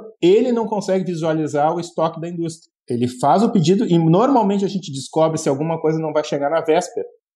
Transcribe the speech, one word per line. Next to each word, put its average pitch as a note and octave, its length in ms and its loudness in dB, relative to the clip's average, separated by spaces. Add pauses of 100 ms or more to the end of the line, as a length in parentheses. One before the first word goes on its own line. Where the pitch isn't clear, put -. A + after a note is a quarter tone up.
(220)
ele A3+ 300 4
não A#3 140 -2
consegue F#3+ 400 -2
visualizar D#3+ 680 -2
o F3 60 -6
estoque D#3+ 400 -4
da E3+ 80 -8
indústria. E3+ 440 -10 (180)
Ele B2 180 -2
faz D3+ 360 2
o A#3 80 2
pedido G3 340 2
e E3+ 120 4
normalmente G3+ 680 2
a - 20 0
gente E3 240 -6
descobre D#3+ 460 -2
se D#3 100 -4
alguma D#3 320 -2
coisa D#3+ 200 -2
não D#3 120 -6
vai D3+ 120 0
chegar C#3+ 260 -4
na D#3+ 120 0
véspera, E3 440 0 (300)